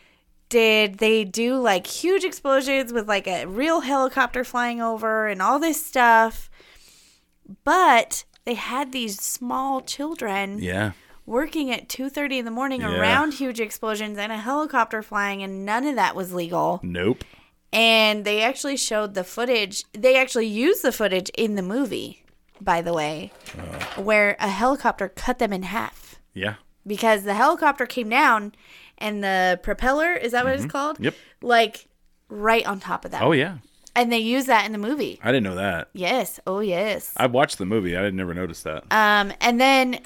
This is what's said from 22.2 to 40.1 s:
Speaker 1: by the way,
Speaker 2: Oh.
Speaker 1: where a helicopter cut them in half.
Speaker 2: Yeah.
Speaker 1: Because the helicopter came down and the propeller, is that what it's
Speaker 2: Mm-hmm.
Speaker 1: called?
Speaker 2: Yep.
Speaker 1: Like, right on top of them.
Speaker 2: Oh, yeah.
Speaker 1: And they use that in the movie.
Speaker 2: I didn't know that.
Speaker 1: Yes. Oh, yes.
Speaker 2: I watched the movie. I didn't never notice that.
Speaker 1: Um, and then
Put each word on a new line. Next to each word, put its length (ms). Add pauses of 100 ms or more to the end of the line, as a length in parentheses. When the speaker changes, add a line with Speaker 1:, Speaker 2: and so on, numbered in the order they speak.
Speaker 1:
by 200
the 140
way, 380 (260)
Speaker 2:
Oh. 440
Speaker 1:
where 360
a 100
helicopter 600
cut 320
them 120
in 120
half. 560 (120)
Speaker 2:
Yeah. 220 (320)
Speaker 1:
Because 380
the 100
helicopter 500
came 240
down 460 (420)
and 260
the 400
propeller, 520
is 180
that 120
what 100
it's 80
Speaker 2:
Mm-hmm. 80
Speaker 1:
called? 300
Speaker 2:
Yep. 140 (280)
Speaker 1:
Like, 460 (420)
right 360
on 140
top 240
of 60
them. 120
Speaker 2:
Oh, 100
yeah. 240 (400)
Speaker 1:
And 160
they 80
use 260
that 180
in 80
the 60
movie. 440
Speaker 2:
I 100
didn't 120
know 120
that. 360
Speaker 1:
Yes. 540
Oh, 140
yes. 560
Speaker 2:
I 100
watched 320
the 80
movie. 300
I 40
didn't 160
never 180
notice 280
that. 300
Speaker 1:
Um, 480
and 200
then 460